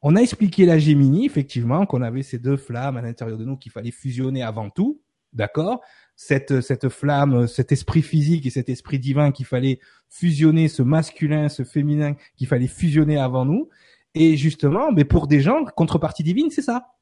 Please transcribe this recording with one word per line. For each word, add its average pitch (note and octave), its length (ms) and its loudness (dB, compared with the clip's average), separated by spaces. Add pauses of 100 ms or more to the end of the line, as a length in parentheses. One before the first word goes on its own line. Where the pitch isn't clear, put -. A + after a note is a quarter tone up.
On D3+ 140 4
a A3 40 4
expliqué G3 460 2
la E3 120 6
Gemini, D3 480 4
effectivement, C3+ 600 -2
qu'on - 160 -4
avait B2 200 -6
ces C3 160 -10
deux C3 180 -2
flammes C3 400 -8
à A#2 60 -8
l'intérieur A2+ 360 -10
de A2+ 60 -10
nous C3+ 120 -8
qu'il A#2+ 160 -20
fallait A#2 180 -10
fusionner C3 520 -6
avant G#2+ 280 -8
tout, C4 300 -4 (320)
d'accord ? D#3 480 -4 (360)
Cette, C3+ 440 -2
cette B2+ 280 -4
flamme, C#3 580 0
cet - 260 -4
esprit D3+ 300 0
physique D#3 440 0
et B2+ 40 -2
cet B2 180 -6
esprit C3 300 -6
divin C#3 320 0
qu'il C3+ 160 -6
fallait B2+ 320 -2 (300)
fusionner, D#3+ 600 2
ce C#3+ 140 -2
masculin, D3+ 680 0
ce C#3+ 160 -8
féminin D3 500 -2 (220)
qu'il B2+ 120 -6
fallait B2+ 180 0
fusionner D3+ 520 0
avant B2+ 260 -2
nous. F#3 240 -2 (460)
Et D#3+ 220 4
justement, D#3 560 0
mais D3+ 120 4
pour D#3 240 2
des C#3+ 120 4
gens, F3 240 0
contrepartie D#3+ 600 -2
divine, A#3+ 260 0
c'est C#4+ 120 -4
ça. B3 260 -4 (140)